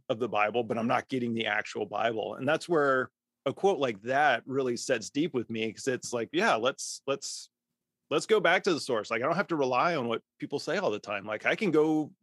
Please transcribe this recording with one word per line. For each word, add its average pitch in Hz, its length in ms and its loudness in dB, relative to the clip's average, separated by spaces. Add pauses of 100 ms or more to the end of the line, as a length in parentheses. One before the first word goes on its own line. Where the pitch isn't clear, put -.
of 117 120 -2
the 117 100 -2
Bible, 107 340 2
but 113 140 -4
I'm 113 100 -2
not 123 220 0
getting 120 240 -2
the 113 140 -2
actual 107 380 -4
Bible. 104 500 -4
And 131 120 -6
that's 156 220 0
where 139 400 2 (380)
a 131 60 -2
quote 185 260 2
like 120 240 -2
that 131 420 2
really 127 320 -2
sets 117 320 -2
deep 156 240 -2
with 117 160 -2
me, 110 240 -2
'cause - 140 -8
it's 127 260 -4
like, 117 180 -2
yeah, 180 240 2
let's, - 520 -2
let's, - 420 -6 (600)
let's 160 160 0
go 214 140 4
back 180 240 4
to 185 100 4
the 139 60 0
source. 110 300 -2
Like, 113 120 0
I 127 40 0
don't 160 100 2
have 196 120 -2
to 170 80 -2
rely 139 400 2
on 123 120 -2
what 113 140 -2 (180)
people 143 200 -6
say 156 180 -4
all 175 140 0
the 104 80 -4
time. 101 260 -8
Like, 107 200 -6
I 139 100 2
can 190 160 0
go 156 400 2 (120)